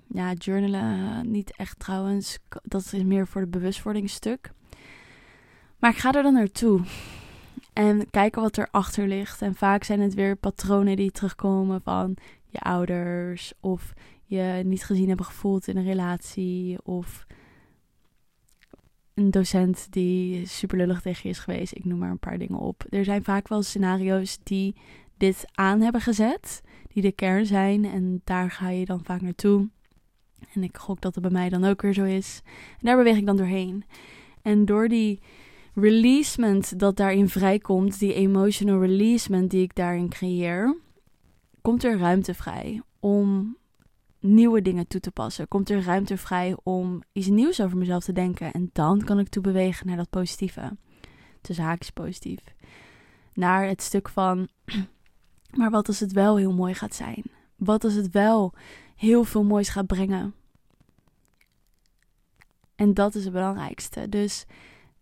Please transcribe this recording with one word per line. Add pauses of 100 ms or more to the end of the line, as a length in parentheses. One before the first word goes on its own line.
(140)
Ja,
journalen,
eh,
niet
echt
trouwens.
K-,
dat
is
meer
voor
de
bewustwordingsstuk. (1300)
Maar
ik
ga
er
dan
naartoe. (920)
En
kijken
wat
erachter
ligt.
En
vaak
zijn
het
weer
patronen
die
terugkomen
van (280)
je
ouders.
Of (420)
je
niet
gezien
hebben
gevoeld
in
een
relatie.
Of (1900)
een
docent
die
super
lullig
tegen
je
is
geweest.
Ik
noem
maar
een
paar
dingen
op.
Er
zijn
vaak
wel
scenario's
die (420)
dit
aan
hebben
gezet. (260)
Die
de
kern
zijn.
En
daar
ga
je
dan
vaak
naartoe. (840)
En
ik
gok
dat
het
bij
mij
dan
ook
weer
zo
is. (300)
En
daar
beweeg
ik
dan
doorheen. (580)
En
door
die (540)
releasement
dat
daarin
vrijkomt,
die
emotional
releasement
die
ik
daarin
creëer, (840)
komt
er
ruimte
vrij (180)
om (640)
nieuwe
dingen
toe
te
passen.
Komt
er
ruimte
vrij
om (100)
iets
nieuws
over
mezelf
te
denken.
En
dan
kan
ik
toe
bewegen
naar
dat
positieve. (640)
Tussen
haakjes
positief. (920)
Naar
het
stuk
van, (180)
<clears throat>
"Maar
wat
als
het
wel
heel
mooi
gaat
zijn? (320)
Wat
als
het
wel (420)
heel
veel
moois
gaat
brengen?" (2500)
En
dat
is
het
belangrijkste.
Dus (560)